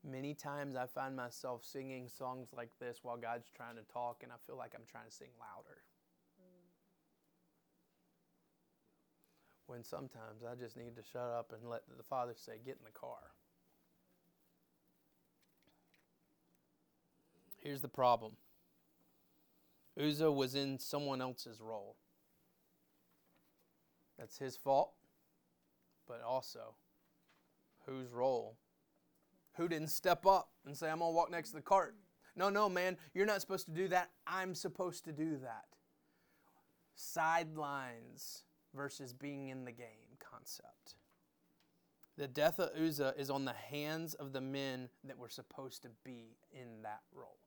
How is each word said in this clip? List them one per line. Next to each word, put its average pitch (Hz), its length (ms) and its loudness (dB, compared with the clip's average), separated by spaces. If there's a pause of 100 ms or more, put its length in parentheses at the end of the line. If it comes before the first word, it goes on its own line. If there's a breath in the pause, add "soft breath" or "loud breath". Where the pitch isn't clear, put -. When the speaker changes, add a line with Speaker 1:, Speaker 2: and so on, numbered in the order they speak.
Speaker 1:
Many 139 300 -6
times 143 420 -4
I 127 100 0
find 135 300 -4
myself 123 500 -4
singing 131 420 -8
songs 127 480 -8
like 120 140 -8 (100)
this 120 220 -6
while 120 160 -4
God's 117 320 -4
trying 117 260 -12
to 113 60 -12 (100)
talk, 120 320 -4
and 120 80 -14
I 120 40 -10 (100)
feel 135 100 -10
like 120 200 -10
I'm 120 140 -14
trying 113 160 -12
to 113 60 -18
sing 135 180 -16 (100)
louder. 101 420 -16 (580)
Speaker 2:
Mm. 180 300 -20 (3000 soft breath)
Speaker 1:
When 120 180 -12
sometimes 113 640 -10
I 123 60 -8
just 123 220 -10
need 120 180 -12
to 113 80 -16
shut 123 260 -4
up 117 220 -2
and 113 160 -12
let 117 140 -6 (160)
the 120 60 -16
Father 123 320 -2
say, 110 280 -14
"Get 131 140 -10
in - 80 -20
the 110 60 -20
car." - 420 -12 (4000)
Here's 143 240 -6
the 135 80 -4
problem. 117 480 6 (1600)
Uzzah 151 340 6
was 135 220 4
in 139 240 2
someone 139 420 0
else's 127 400 -4
role. 110 380 -8 (2250)
That's 120 200 -14
his 131 180 -4
fault. 139 380 6 (1120)
But 120 140 -10
also, 117 540 -4 (1120)
whose 131 260 -6
role? 120 460 2 (960)
Who 170 140 0
didn't 156 220 0
step - 360 4
up 190 260 8 (140)
and 143 120 -8
say, 160 120 0
"I'm 160 100 0
gonna 170 120 4
walk 165 180 6
next 170 200 -2
to - 60 -10
the 151 60 -8
cart"? 175 340 6 (400 loud breath)
"No, 190 140 6
no, 208 180 6
man, 180 300 4 (160 loud breath)
you're 190 120 6
not 208 160 4
supposed - 240 -2
to 165 60 -10
do 180 160 2
that. 180 240 4 (160)
I'm 185 260 0
supposed 175 520 -4
to 160 80 -8
do 156 240 0
that." 117 380 -8 (1160 soft breath)
Sidelines 147 1500 0 (300)
versus 139 400 -6
being 139 340 -6
in 131 180 -6
the 123 60 -8
game 117 480 -16
concept. - 760 -16 (1200)
The 143 100 -2
death 151 320 6
of 160 160 2
Uzzah 147 420 4
is 139 120 -2
on 139 160 2
the 123 80 -2
hands 151 600 -4
of 139 180 -8
the 135 100 -2
men 135 480 -2 (140)
that 135 140 -12
were 120 120 -12
supposed - 540 -12
to 127 60 -12
be 117 480 -14 (140)
in 120 320 -14
that 107 280 -8
role. 127 360 -16